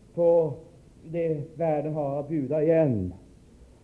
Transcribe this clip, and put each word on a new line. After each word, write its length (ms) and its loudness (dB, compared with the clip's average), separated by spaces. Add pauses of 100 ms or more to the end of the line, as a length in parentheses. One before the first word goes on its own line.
(140)
på 380 4 (520)
det 360 -4 (140)
världen 400 -2
har 260 -4
att 80 -8
bjuda 340 -2
igen. 500 2 (720)